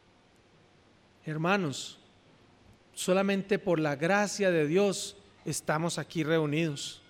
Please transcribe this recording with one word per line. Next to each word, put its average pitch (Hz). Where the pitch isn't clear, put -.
Hermanos, 160
solamente 196
por 170
la 151
gracia 190
de 156
Dios 185
estamos 160
aquí 160
reunidos. 151